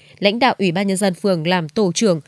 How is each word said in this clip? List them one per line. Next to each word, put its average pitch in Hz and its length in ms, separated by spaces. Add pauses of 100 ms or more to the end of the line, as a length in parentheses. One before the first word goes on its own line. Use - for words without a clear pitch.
(180)
lãnh 202 200
đạo 247 200
Ủy 190 140
ban 196 140
Nhân 190 100
dân 190 180
phường 170 320
làm 175 220
tổ 196 240
trưởng, 175 360